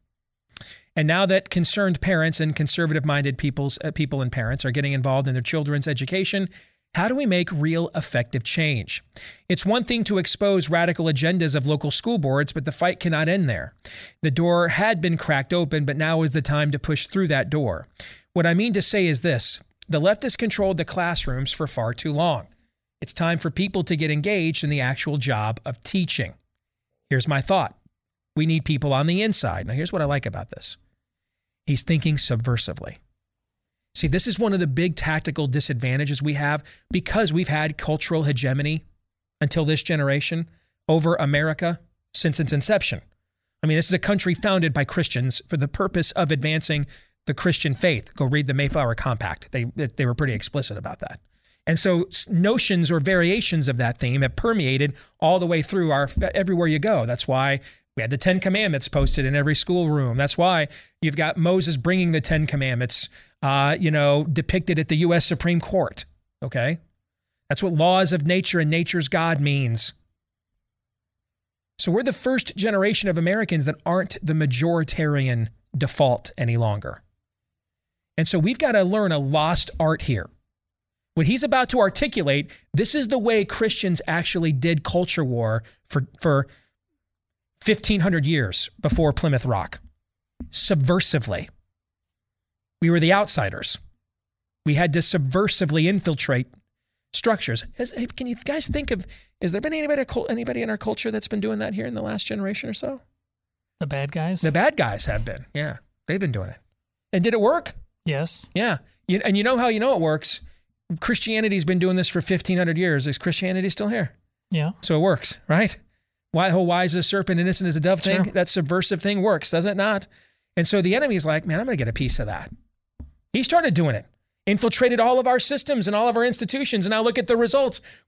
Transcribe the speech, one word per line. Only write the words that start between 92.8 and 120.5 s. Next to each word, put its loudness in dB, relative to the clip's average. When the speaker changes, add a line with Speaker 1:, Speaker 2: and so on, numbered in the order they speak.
Speaker 1:
We 4
were 4
the 4
outsiders. 0
We 2
had 2
to 0
subversively 2
infiltrate 0
structures. 0
Has, -6
hey, -6
can -10
you -6
guys -4
think -4
of, -4
has 0
there -4
been -4
anybody, -2
anybody -4
in -4
our -4
culture -4
that's -4
been -4
doing -4
that -6
here -4
in -8
the -6
last -4
generation -6
or -6
so? -6
Speaker 2:
The -4
bad -4
guys? -4
Speaker 1:
The 0
bad 2
guys 0
have -2
been, -10
yeah. -6
They've -2
been -2
doing -6
it. -16
And 4
did 2
it 2
work? 2
Speaker 2:
Yes. -4
Speaker 1:
Yeah. -2
You, 0
and 2
you 2
know 2
how 2
you 0
know 2
it 0
works? -2
Christianity's 0
been 2
doing 2
this 0
for -2
fifteen 0
hundred 0
years. 0
Is -4
Christianity -2
still -2
here? -4
Speaker 2:
Yeah. -2
Speaker 1:
So 0
it 2
works, 0
right? 2
Why, 2
the 2
whole 4
wise 2
as 0
a 0
serpent, 0
innocent 0
as 0
a 0
dove 2
Speaker 2:
Sure. 2
Speaker 1:
thing, -2
that 2
subversive 0
thing 0
works, 2
does 2
it -2
not? 0